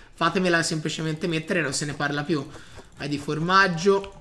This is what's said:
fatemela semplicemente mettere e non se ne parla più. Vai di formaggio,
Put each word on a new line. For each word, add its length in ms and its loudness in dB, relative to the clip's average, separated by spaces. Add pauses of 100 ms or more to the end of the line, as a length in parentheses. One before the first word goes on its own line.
(140)
fatemela 480 2
semplicemente 640 -2
mettere 320 0
e 40 2
non 100 -2
se 140 -4
ne 80 -6
parla 280 -2
più. 240 0 (500)
Vai 120 -8
di 100 -2
formaggio, 1040 2